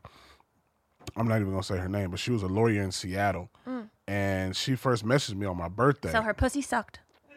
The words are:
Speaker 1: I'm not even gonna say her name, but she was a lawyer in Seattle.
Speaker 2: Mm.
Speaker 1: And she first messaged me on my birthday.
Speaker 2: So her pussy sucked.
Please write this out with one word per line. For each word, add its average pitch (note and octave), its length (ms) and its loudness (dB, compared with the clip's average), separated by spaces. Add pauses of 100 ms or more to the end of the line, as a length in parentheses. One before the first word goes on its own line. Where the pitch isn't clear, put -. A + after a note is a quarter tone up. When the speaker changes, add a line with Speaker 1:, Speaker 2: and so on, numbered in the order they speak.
(1160)
Speaker 1:
I'm A#2 120 0
not A2 140 4
even G2 100 0
gonna F#2+ 120 0
say G2 160 -2
her F2+ 100 -4
name, G2 220 -2
but F#2 80 -6
she - 120 -2
was A2 120 0
a F#2+ 40 -2
lawyer G#2 360 4
in F#2 80 -2
Seattle. F#2 580 -2 (180)
Speaker 2:
Mm. A#3+ 220 -8 (180)
Speaker 1:
And G2 480 0
she C3+ 200 0
first A#2+ 300 0
messaged A#2 300 2
me G2+ 120 -4
on F2+ 100 -4
my E2+ 100 -4
birthday. G#2 440 2
Speaker 2:
So A3 100 4
her A3 140 0
pussy C4+ 260 0
sucked. - 380 -4 (380)